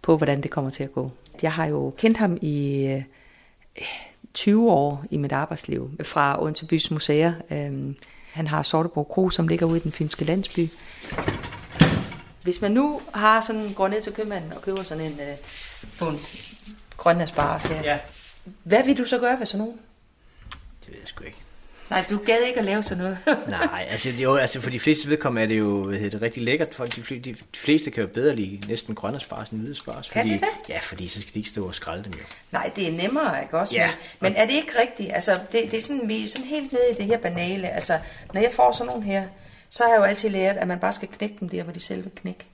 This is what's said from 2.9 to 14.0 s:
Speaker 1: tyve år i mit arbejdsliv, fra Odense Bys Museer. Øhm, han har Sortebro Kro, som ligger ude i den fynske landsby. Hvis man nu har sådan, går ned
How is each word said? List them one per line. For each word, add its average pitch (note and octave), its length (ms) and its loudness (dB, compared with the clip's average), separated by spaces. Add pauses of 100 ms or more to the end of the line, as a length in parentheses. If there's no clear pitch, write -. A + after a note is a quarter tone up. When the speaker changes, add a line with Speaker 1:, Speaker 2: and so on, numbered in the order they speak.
Speaker 1:
tyve A3 380 6
år C#3+ 400 4
i D3+ 60 0
mit C#3 140 0
arbejdsliv, C#3 600 -4 (120)
fra C#3+ 400 2
Odense D#3 220 -4
Bys D#3+ 260 0
Museer. D#3 420 4 (180)
Øhm, C#3 440 -4 (380)
han D#3+ 140 -2
har D3+ 160 0
Sortebro D#3+ 400 0
Kro, F#3 260 2
som E3 180 2
ligger E3 180 4
ude E3 120 4
i E3 40 2
den D#3 100 -2
fynske D3+ 340 -2
landsby. E3+ 440 0 (1700)
Hvis F3+ 180 0
man G3+ 100 2
nu C#4+ 300 2 (120)
har A3 280 6
sådan, A3 340 -4
går F#3+ 120 2
ned G#3 140 0